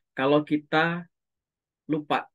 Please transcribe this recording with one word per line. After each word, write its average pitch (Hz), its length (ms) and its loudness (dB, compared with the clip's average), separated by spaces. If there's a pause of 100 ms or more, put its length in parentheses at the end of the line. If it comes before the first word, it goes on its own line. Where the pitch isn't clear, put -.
(160)
kalau 147 320 2
kita 160 560 -2 (880)
lupa 147 440 -2